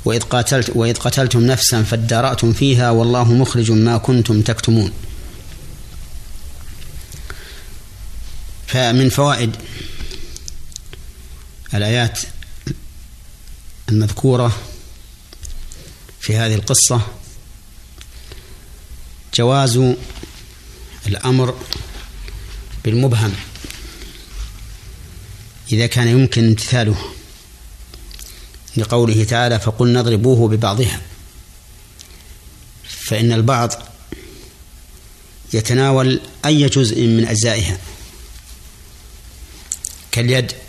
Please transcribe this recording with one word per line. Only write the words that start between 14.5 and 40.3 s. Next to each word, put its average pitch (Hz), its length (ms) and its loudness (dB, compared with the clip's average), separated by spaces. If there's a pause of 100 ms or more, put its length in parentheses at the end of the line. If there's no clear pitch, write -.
في 110 160 0
هذه 113 180 2
القصة 110 460 2 (2250)
جواز 127 600 4 (1120)
الأمر 127 520 0 (1300)
بالمبهم 113 500 2 (2500)
إذا 113 140 2
كان 120 220 2
يمكن 120 380 4
امتثاله، 110 500 2 (1800)
لقوله 110 480 2
تعالى: 117 360 2
"فقلنا 120 400 2
اضربوه 117 480 4
ببعضها"، 110 520 2 (1800)
فإن 113 480 0
البعض 117 380 2 (1800)
يتناول 131 680 2 (240)
أي 147 220 6
جزء 123 400 2
من 113 180 6
أجزائها 110 540 0 (2250)
كاليد 120 400 2 (160)